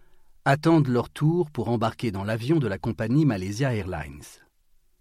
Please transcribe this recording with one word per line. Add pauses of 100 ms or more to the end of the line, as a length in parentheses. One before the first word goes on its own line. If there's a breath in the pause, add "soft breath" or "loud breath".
(460 loud breath)
attendent
leur
tour
pour
embarquer
dans
l'avion
de
la
compagnie
Malaysia
Airlines. (760)